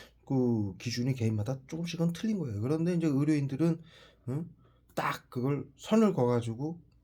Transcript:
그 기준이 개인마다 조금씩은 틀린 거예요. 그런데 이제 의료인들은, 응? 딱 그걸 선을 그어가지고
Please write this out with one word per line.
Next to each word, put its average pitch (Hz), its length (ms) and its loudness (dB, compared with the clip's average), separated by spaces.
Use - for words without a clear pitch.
그 117 520 2
기준이 123 360 -2
개인마다 110 540 -2
조금씩은 170 460 -2
틀린 214 260 -2
거예요. 113 220 -4
그런데 160 340 0
이제 165 100 0
의료인들은, 147 760 2
응? 160 200 -4
딱 - 340 -4
그걸 135 480 -2
선을 214 360 4
그어가지고 123 680 0